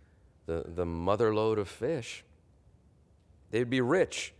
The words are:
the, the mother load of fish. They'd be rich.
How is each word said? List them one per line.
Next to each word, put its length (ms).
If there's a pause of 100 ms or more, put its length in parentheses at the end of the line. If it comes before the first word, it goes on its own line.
(460)
the, 200
the 200
mother 480
load 240
of 100
fish. 560 (1300)
They'd 180
be 140
rich. 580